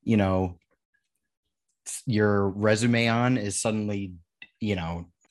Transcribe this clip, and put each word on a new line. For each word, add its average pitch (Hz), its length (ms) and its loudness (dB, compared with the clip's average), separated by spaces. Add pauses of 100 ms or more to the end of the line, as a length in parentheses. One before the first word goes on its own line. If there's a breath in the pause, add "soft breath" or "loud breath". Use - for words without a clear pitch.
you 110 140 2
know, 92 420 0 (1300)
s-, - 180 -14
your 104 440 2
resume 110 580 2
on 123 300 2
is 101 220 -4
suddenly, 104 540 -4 (460)
you 104 160 -2
know, 85 340 -6 (220)